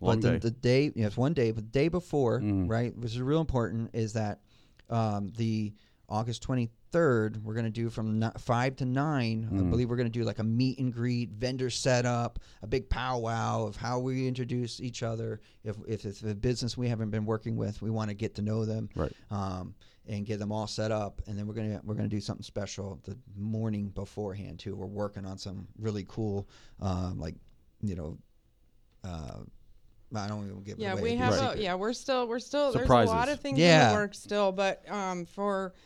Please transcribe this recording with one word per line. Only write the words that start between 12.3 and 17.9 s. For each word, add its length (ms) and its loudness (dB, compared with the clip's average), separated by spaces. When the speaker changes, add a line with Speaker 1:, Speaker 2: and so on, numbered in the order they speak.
Speaker 2:
a 40 -10
big 220 -2
powwow 760 0
of 80 -8
how 240 -2
we 280 0
introduce 540 -2
each 220 -6
other. 380 -4
If, 120 -6
if 180 -4
it's 180 -8
a 100 -2
business 420 0
we 120 0
haven't 240 0
been 140 -2
working 320 -2
with, 260 -2
we 80 -2